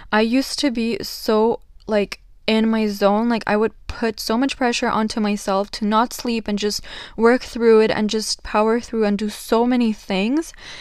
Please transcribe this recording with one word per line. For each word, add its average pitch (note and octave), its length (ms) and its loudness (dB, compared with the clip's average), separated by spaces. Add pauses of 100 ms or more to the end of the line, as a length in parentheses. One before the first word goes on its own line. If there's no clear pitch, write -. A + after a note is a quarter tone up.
(100)
I G#3+ 120 4
used A#3+ 380 0
to C#4+ 100 0
be A#3 320 -2
so, A3 580 0 (260)
like, G#3 360 -2 (240)
in A3 240 2
my A3 160 0
zone, G#3 420 2
like, A3+ 180 -2
I G#3 120 2
would A3 140 0 (160)
put A3+ 300 -4
so A3+ 200 -2
much C4+ 180 0
pressure A#3+ 320 0
onto A3 320 0
myself G3+ 520 -2
to - 120 -6
not A3 300 2
sleep A#3 340 -4
and G#3 100 -2
just G#3 220 -4 (340)
work A#3 280 4
through A3+ 400 4
it A3+ 80 2
and G#3+ 180 0
just A3 340 -4
power A3 380 0
through A3+ 240 -2
and G3+ 140 2
do G#3+ 100 -4
so A#3 380 0
many A#3+ 260 2
things. G#3+ 640 -2 (260)